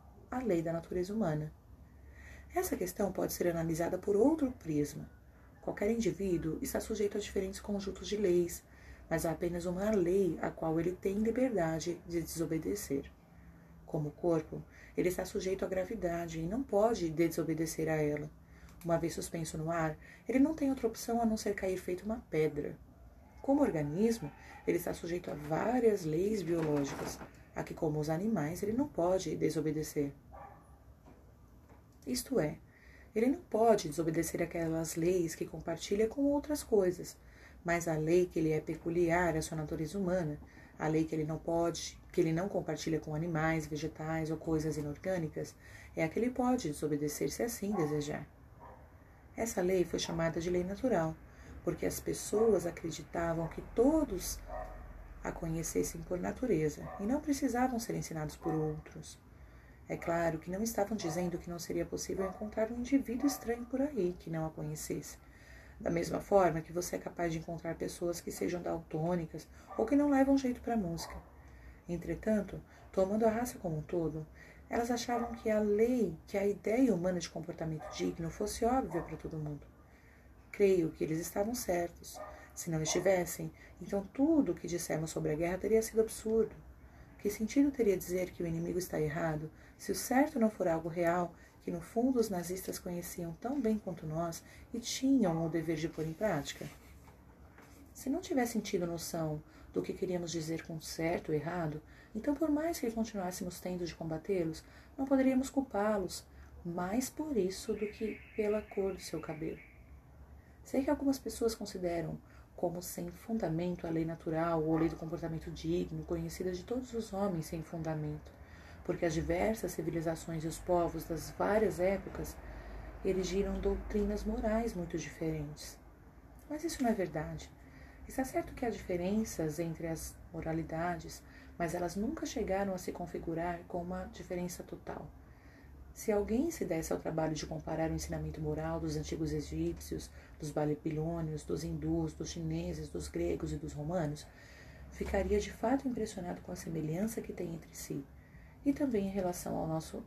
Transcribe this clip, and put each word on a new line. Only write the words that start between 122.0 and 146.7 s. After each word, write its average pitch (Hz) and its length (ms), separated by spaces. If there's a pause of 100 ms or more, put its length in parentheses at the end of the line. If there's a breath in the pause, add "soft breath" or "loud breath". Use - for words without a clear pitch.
erigiram 190 560
doutrinas 202 640
morais 226 480
muito 175 240
diferentes. 156 800 (680)
Mas 302 160
isso 320 180
não 240 60
é 220 60
verdade. 160 560 (580 loud breath)
Está - 160
certo 339 300
que - 100
há 233 60
diferenças 185 880
entre 165 300
as 160 260 (180)
moralidades, 160 920 (360 loud breath)
mas 170 160
elas 175 220
nunca 247 280
chegaram 196 480
a 185 60
se - 120
configurar 170 800
com 175 140
uma 185 240
diferença 180 560
total. - 440 (840 loud breath)
Se - 180
alguém 214 400
se - 140
desse 165 260
ao 175 80
trabalho 160 360
de 151 100
comparar 160 460
o 160 40
ensinamento 156 460
moral 156 400
dos 160 160
antigos 156 380
egípcios, 160 760 (320 loud breath)
dos 151 100
babilônios, 156 920
dos 156 180
hindus, 160 520
dos 156 160
chineses, 160 580
dos 156 180
gregos 170 460
e 156 40
dos 147 180
romanos, 151 520 (640 loud breath)
ficaria 196 460
de 202 140
fato 269 340
impressionado 208 540
com - 120
a 180 40
semelhança 165 640